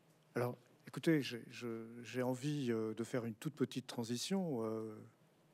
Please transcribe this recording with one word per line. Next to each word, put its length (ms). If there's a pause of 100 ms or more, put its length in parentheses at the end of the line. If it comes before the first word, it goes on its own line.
(340)
Alors, 200 (320)
écoutez, 360
j'ai, 280
je, 360 (160)
j'ai 200
envie, 480
euh, 220
de 120
faire 200
une 100
toute 200
petite 320
transition. 760
Euh, 340 (560)